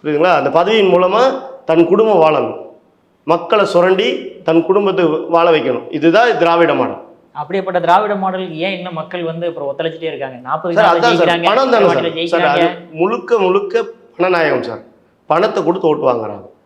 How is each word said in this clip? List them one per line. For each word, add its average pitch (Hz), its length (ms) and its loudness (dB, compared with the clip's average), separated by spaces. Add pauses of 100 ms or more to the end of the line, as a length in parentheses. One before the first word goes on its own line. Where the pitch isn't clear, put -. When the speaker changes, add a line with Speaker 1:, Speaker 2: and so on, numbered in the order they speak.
Speaker 1:
புரியுதுங்களா? 160 320 2
அந்த 135 140 0
பதவியின் 190 440 2
மூலமா 214 460 2 (260)
தன் 165 220 4
குடும்பம் 202 340 2
வாழணும், 143 340 2 (680)
மக்களை 175 420 0
சுரண்டி 185 760 0
தன் 165 220 2
குடும்பத்தை 190 400 0
வாழ 170 460 2
வைக்கணும். 139 380 0
இதுதான் 170 480 2
திராவிட 170 360 2
மாடல். 127 300 -4 (280)
Speaker 2:
அப்படிப்பட்ட 180 480 -6
திராவிட 196 360 2
மாடலுக்கு 185 400 -6
ஏன் 185 200 -4
இன்னும் 180 180 -10
மக்கள் 165 300 -8
வந்து 165 240 -6
அப்புறம் 143 280 -6
ஒத்துழைச்சிட்டே 160 280 -6
இருக்காங்க? 135 320 -8
நாற்பது 156 400 -6
Speaker 1:
சார், 190 200 4
Speaker 2:
நாள்ல 170 40 0
Speaker 1:
அதான் - 20 0
சார், - 140 2
Speaker 2:
ஜெயிக்கிறாங்க, 170 280 2
Speaker 1:
பணம் 240 260 2
தானே 220 160 4
சார். 170 100 2
Speaker 2:
தமிழ்நாட்டுல 165 320 -4
Speaker 1:
சார், 185 140 0
அது 151 200 2
Speaker 2:
ஜெயிக்கிறாங்க. 175 300 -4
Speaker 1:
முழுக்க 202 460 -2
முழுக்க 202 480 0 (320)
பணநாயகம் 165 460 0
சார். 113 180 -10 (440)
பணத்தை 196 380 0
கொடுத்து 175 240 -2
ஓட்டு 143 240 0
வாங்குறாங்க. 107 340 -6 (200)